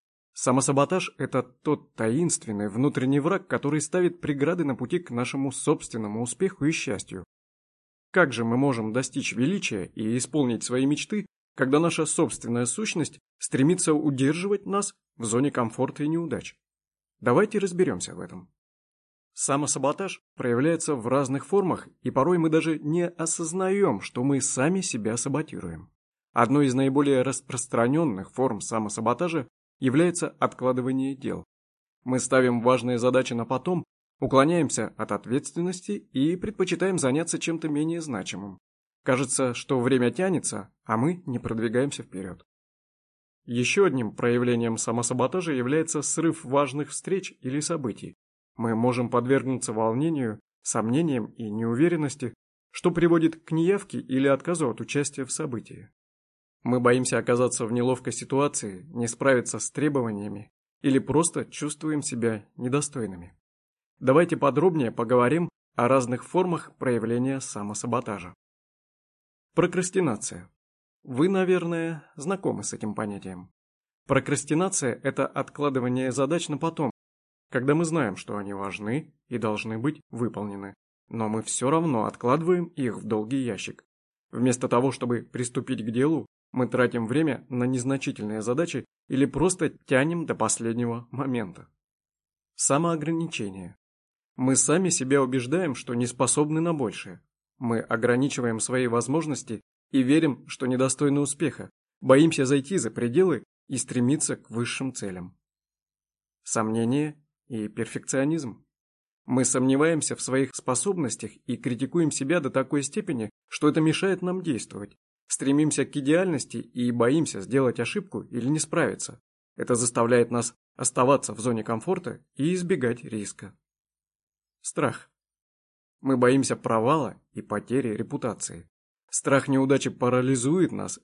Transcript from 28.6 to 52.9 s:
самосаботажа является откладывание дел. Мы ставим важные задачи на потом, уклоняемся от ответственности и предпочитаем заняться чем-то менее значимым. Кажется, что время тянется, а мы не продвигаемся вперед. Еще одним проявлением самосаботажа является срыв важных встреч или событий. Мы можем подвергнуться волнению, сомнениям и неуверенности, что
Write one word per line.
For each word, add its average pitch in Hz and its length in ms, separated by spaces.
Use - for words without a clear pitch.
самосаботажа 120 840
является 160 500
откладывание 131 720
дел. 101 300
Мы 123 160
ставим 123 420
важные 123 360
задачи 127 360
на 117 100
потом, 151 400
уклоняемся 135 800
от 107 160
ответственности 165 800
и 180 440
предпочитаем 185 600
заняться 151 400
чем-то 160 300
менее 156 320
значимым. 101 580
Кажется, 127 520
что 131 260
время 123 300
тянется, 139 600
а 110 120
мы 165 300
не 120 120
продвигаемся 117 640
вперед. 92 420
Еще 123 420
одним 123 280
проявлением 120 640
самосаботажа 127 760
является 143 500
срыв 160 420
важных 139 460
встреч - 500
или 131 200
событий. 127 540
Мы 113 180
можем 120 340
подвергнуться 123 640
волнению, 113 640
сомнениям 120 640
и 113 100
неуверенности, 123 840
что - 200